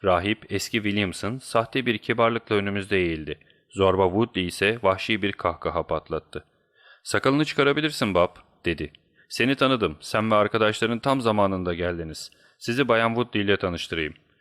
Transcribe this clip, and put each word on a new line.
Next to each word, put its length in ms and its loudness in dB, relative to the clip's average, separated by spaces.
Rahip 480 0
eski 300 -4
Williamson 560 -4
sahte 480 -2
bir 120 0
kibarlıkla 580 0
önümüzde 420 -2
eğildi. 400 -4
Zorba 340 4
Woodley 420 0
ise 360 0
vahşi 400 0
bir 100 0
kahkaha 500 -4
patlattı. 600 -6
"Sakalını 420 2
çıkarabilirsin 720 0
Bob," 160 4
dedi. 280 -4
"Seni 260 0
tanıdım. 460 0
Sen 300 -2
ve 40 2
arkadaşların 640 2
tam 220 0
zamanında 540 2
geldiniz. 560 -6
Sizi 300 -2
Bayan 260 2
Woodley 280 -2
ile 140 2
tanıştırayım." 580 -4